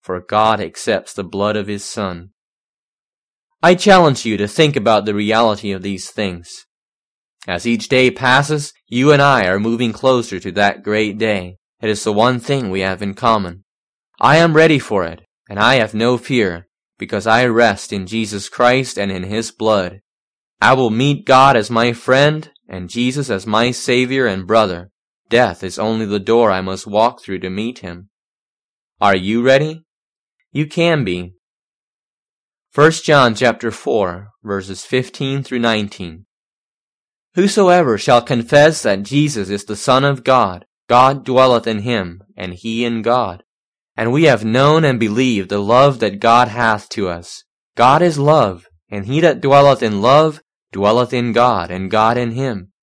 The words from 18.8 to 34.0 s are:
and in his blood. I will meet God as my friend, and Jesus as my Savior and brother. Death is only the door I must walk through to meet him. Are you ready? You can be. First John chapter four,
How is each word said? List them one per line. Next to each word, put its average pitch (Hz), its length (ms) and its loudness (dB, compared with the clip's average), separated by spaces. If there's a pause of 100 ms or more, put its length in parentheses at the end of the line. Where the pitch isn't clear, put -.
and 98 120 -4
in 92 140 -8
his 110 260 -8
blood. 98 500 -2 (600)
I 117 140 4
will 127 160 0
meet 139 360 -2
God 131 300 6
as 107 140 0
my 117 220 0
friend, 143 580 0 (180)
and 92 220 -14
Jesus 127 400 -4
as 95 180 -4
my 117 240 0
Savior 127 540 -2
and 95 200 -4
brother. 95 440 0 (400)
Death 117 320 2
is 92 160 -10
only 110 280 -2
the 101 120 -4
door 113 320 2
I 92 100 0
must 95 280 -8
walk 113 340 0
through 95 160 -10
to 92 120 -10
meet 110 280 -8
him. 90 320 -18 (880)
Are 101 140 4
you 101 280 -2
ready? 151 420 2 (680)
You 147 140 -4
can 165 380 -2
be. 90 300 -6 (1400)
First 160 320 2
John 127 320 4
chapter 117 340 -2
four, 101 600 -4 (120)